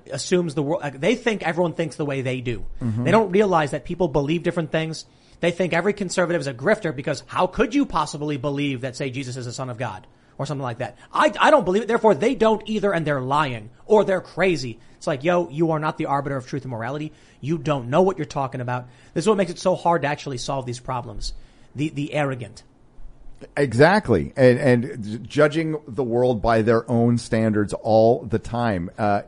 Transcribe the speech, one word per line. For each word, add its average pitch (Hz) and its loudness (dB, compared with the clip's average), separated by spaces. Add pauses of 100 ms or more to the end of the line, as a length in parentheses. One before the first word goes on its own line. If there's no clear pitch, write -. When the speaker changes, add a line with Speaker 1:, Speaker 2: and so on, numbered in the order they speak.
(100)
Speaker 1:
assumes 170 0
the 151 0
world, 147 -2
like, 135 -8
they 208 2
think 214 -2
everyone 165 0
thinks 165 -4
the 151 -4
way 135 -2
they 127 -4
do. 117 -4 (180)
Speaker 2:
Mm-hmm. 117 -2
Speaker 1:
They 156 2
don't 202 4
realize 180 4
that - -6
people 175 0
believe 151 0
different 165 -2
things. 160 -4 (360)
They 175 2
think 175 0
every 175 2
conservative 175 0
is 139 -6
a 135 -4
grifter 160 0
because 147 -6
how 175 0
could 220 0
you 285 4
possibly 151 -4
believe 139 -2
that, 127 -8
say, 139 -4
Jesus 127 -8
is 127 -8
the 123 -8
Son 131 -8
of 113 -10
God 104 -8 (320)
or 143 -4
something 139 -6
like 120 -6
that? 117 -8 (160)
I, 302 2
I 269 6
don't 277 6
believe 185 2
it, 220 -4
therefore 226 4
they 214 0
don't 220 2
either, 202 0
and 165 -2
they're 143 0
lying 127 -2 (160)
or 214 6
they're 185 2
crazy. 151 -2 (200)
It's - -14
like, 143 -2
yo, 175 2
you 160 0
are 156 0
not 156 -4
the 156 -4
arbiter 139 -2
of 123 -8
truth 135 -8
and 131 -12
morality. 135 -8 (280)
You 151 -2
don't 139 -2
know 156 4
what 190 2
you're 151 -4
talking 135 -6
about. 123 -6 (280)
This 165 -2
is 214 4
what 214 4
makes 180 0
it - -12
so 185 2
hard 170 2
to 139 -2
actually 143 -6
solve 135 -4
these 123 -8
problems. 120 -8 (420)
The, 147 -2
the 143 -6
arrogant. 131 -4 (920)
Speaker 2:
Exactly. 127 4
And, 127 6
and 123 0
j-, 107 -8
judging 151 0 (120)
the 127 -4
world 120 2
by 113 4
their 113 2
own 120 4
standards 110 0
all 113 4
the 107 -2
time. 107 -4
Uh, 104 2